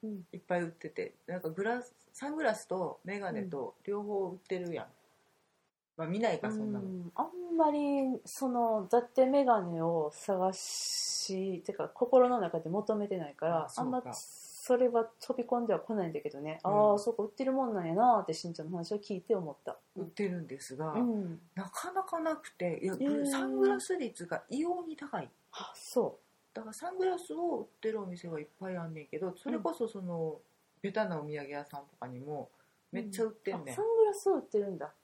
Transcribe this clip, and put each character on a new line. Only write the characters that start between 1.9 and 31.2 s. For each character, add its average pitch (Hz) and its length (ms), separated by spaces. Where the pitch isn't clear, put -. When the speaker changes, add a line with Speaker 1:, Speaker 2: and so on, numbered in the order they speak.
Speaker 2:
サ 277 160
ン 302 60
グ 311 60
ラ 226 140
ス - 120
と 180 360
メ 196 160
ガ 190 120
ネ 208 120
と 143 400
両 202 180
方 202 280
売 180 80
っ - 20
て - 180
る 175 160
や 123 100
ん。 - 20
Speaker 1:
う - 40
ん。 - 20
Speaker 2:
ま 160 100
あ、 - 20
見 185 120
な 220 140
い 160 60
か、 214 100
そ 220 80
ん 214 160
な 202 60
の。 190 60
Speaker 1:
う 190 40
ん。 180 240
あ - 100
ん 349 320
ま 320 140
り、 285 560
そ - 240
の、 226 380
伊 - 20
達 240 380
メ 277 180
ガ 226 160
ネ 170 220
を 165 280
探 190 420
し、 - 1080
て - 100
か、 151 160
心 247 420
の 247 100
中 170 200
で 160 100
求 208 260
め 208 120
て 196 100
な 156 120
い 139 60
か 156 100
ら、 165 200
Speaker 2:
あ、 143 40
そ - 140
う 254 80
か。 254 60
Speaker 1:
あ 247 40
ん 247 40
ま 233 80
そ - 600
れ 254 120
は 233 200
飛 - 220
び 233 60
込 240 140
ん 233 60
で 214 60
は 165 60
来 - 140
な 196 120
い 165 40
ん 160 40
だ 147 80
け 151 80
ど 143 100
ね。 156 260
Speaker 2:
う - 20
ん。 208 240
Speaker 1:
あ - 40
あ、 202 40
そ 226 120
う 220 40
か、 202 80
売 208 40
っ - 20
て - 160
る 262 80
も 262 140
ん 220 80
な 190 60
ん 170 60
や 160 60
な 226 260
ー 185 40
っ - 20
て、 160 80
し - 160
ん 165 40
ち - 60
ゃ 160 40
ん 160 80
の 185 60
話 170 160
を 208 40
聞 208 180
い 180 60
て 226 140
思 165 160
っ - 120
た。 - 140
Speaker 2:
売 185 60
っ 165 40
て 202 220
る 180 140
ん 151 60
で 135 120
す - 160
が、 156 180
Speaker 1:
う 240 100
ん。 202 380
Speaker 2:
な 190 160
か - 240
な 381 100
か 349 160
な 320 180
く - 120
て、 262 320
い - 60
や、 190 60
Speaker 1:
へ - 40
ー。 285 300
Speaker 2:
サ 269 180
ン 262 140
グ 262 80
ラ - 120
ス - 160
率 240 300
が - 240
異 254 100
様 349 260
に 311 120
高 285 240
い。 139 80
Speaker 1:
あ、 - 240
そ - 440
Speaker 2:
だ 220 80
か 220 60
ら 220 60
サ 349 180
ン 370 60
グ 370 80
ラ 359 120
ス 330 160
を 320 280
売 - 20
っ - 20
て 220 100
る 214 100
お 196 40
店 180 220
は 160 120
い 151 40
っ 151 40
ぱ 185 120
い 180 60
あ 165 100
ん 165 60
ね 156 100
ん - 40
け 156 120
ど、 180 160
そ - 140
れ - 100
こ 202 140
そ 226 140
そ 202 140
の、 170 280
Speaker 1:
う 151 60
ん。 - 20
Speaker 2:
ベ 202 100
タ 208 140
な 175 120
お 147 80